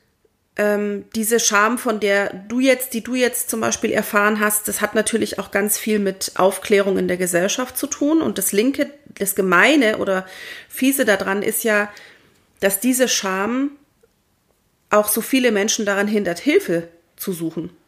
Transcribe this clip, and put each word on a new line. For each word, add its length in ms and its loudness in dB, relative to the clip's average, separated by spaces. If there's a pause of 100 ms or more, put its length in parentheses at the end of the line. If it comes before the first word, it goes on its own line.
(580)
ähm, 480 0 (100)
diese 240 0
Scham, 380 2
von 220 -2
der 340 0 (140)
du 140 -4
jetzt, 320 2
die 100 -6
du 120 -8
jetzt 340 -2
zum 100 -4
Beispiel 320 -2
erfahren 480 2
hast, 280 -2
das 120 -4
hat 160 -2
natürlich 420 -2
auch 140 -8
ganz 260 0
viel 220 0
mit 360 -4
Aufklärung 640 2
in 120 0
der 80 -2
Gesellschaft 600 -2
zu 100 -4
tun. 340 2
Und 160 -2
das 160 -2
Linke, 360 0 (260)
das 200 -4
Gemeine 600 4
oder 280 -2 (440)
Fiese 340 0
daran 400 0
ist 220 -2
ja, 260 0 (680)
dass 180 0
diese 300 2
Scham 600 -2 (1160)
auch 200 2
so 120 0
viele 300 2
Menschen 340 0
daran 220 0
hindert, 320 -2
Hilfe 480 0 (300)
zu 160 -6
suchen. 380 -8 (160)